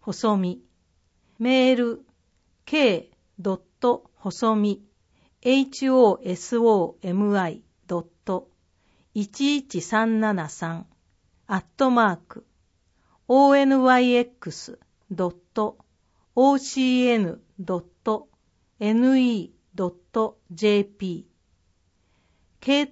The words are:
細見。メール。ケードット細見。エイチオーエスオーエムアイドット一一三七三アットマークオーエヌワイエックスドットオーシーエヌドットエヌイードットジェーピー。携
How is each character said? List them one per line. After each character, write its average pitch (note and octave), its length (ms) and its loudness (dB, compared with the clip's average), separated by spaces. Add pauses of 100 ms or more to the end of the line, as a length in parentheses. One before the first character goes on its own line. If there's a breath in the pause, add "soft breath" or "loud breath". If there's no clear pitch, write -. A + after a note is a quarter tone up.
細 G#3+ 360 -2
見。 F3+ 220 -4 (800)
メ B3+ 320 2
ー B3+ 40 4
ル。 A#3+ 300 -4 (600)
ケ C4+ 300 2
ー - 100 -8 (340)
ド F#3+ 160 -4
ッ F#3 60 -14 (180)
ト - 360 -2
細 A3 400 -4
見。 G#3 280 -2 (580)
エ C4 180 2
イ C4+ 100 -2
チ C4+ 200 -4
オ B3 280 4
ー - 120 -12
エ F3+ 60 -4
ス - 220 -6
オ G#3+ 440 2
ー F#3+ 80 -10
エ F3 40 -4
ム G3+ 260 0
ア F3 100 -2
イ - 140 -14 (240)
ド F3 120 -4
ッ E3 60 -12 (200)
ト F#3 240 -6 (680)
一 C#4 420 -2
一 C4+ 240 -8
三 A3+ 380 -2
七 G3 300 -2
三 E3 380 -12 (580)
ア F#3+ 120 -6
ッ - 80 -8 (120)
ト C4 140 2
マ A#3 220 2
ー - 20 -6
ク - 300 -20 (800)
オ C#4 240 6
ー C#4 60 6
エ C#4 80 2
ヌ C4+ 180 2
ワ B3+ 160 4
イ B3 160 2
エ A#3+ 60 2
ッ B3 80 -4 (100)
ク - 120 -12
ス - 280 -18 (320)
ド F3+ 160 -4
ッ F3 80 -8 (180)
ト G#3+ 240 -6 (580)
オ C#4 200 4
ー - 20 0
シ B3+ 460 -2
ー B3 60 2
エ A#3 100 2
ヌ F3 220 -4 (180)
ド F3+ 200 -6
ッ E3+ 40 -14 (200)
ト G#3+ 260 -6 (500)
エ G#3 160 -2
ヌ C4 240 4
イ A#3+ 340 -2
ー - 220 -20
ド F#3 140 -4
ッ F3 40 -14 (180)
ト A3 280 -4 (100)
ジ F3+ 180 -2
ェ G#3 140 4
ー G3+ 60 -2 (100)
ピ F3+ 300 -10 (1300)
ー。 - 40 -12
携 C#4+ 260 0